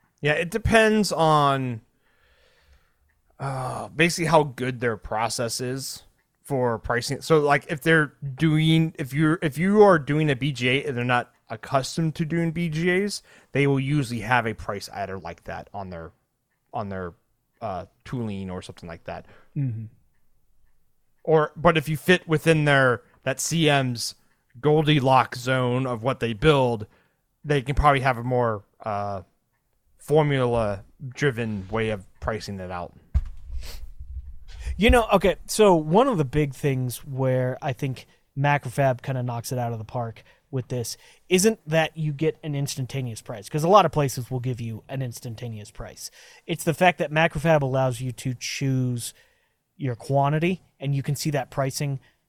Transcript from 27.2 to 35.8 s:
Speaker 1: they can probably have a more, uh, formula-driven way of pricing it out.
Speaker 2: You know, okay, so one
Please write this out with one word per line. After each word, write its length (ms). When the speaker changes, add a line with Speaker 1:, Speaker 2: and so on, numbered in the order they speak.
Speaker 1:
they 200
can 100
probably 280
have 180
a 40
more, 400
uh, 380
formula-driven 1700
way 220
of 120
pricing 400
it 120
out. 200
Speaker 2:
You 140
know, 240
okay, 220
so 300
one 320